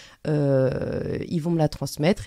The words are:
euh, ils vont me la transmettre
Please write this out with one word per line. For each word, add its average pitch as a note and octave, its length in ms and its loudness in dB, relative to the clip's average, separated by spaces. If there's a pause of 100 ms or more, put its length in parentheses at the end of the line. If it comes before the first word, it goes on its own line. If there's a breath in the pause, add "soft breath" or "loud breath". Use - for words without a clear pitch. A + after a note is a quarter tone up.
(260 loud breath)
euh, C#3 920 0 (100)
ils F3 120 -2
vont E3+ 120 -2
me E3 60 2
la D#3 100 4
transmettre - 480 0 (100)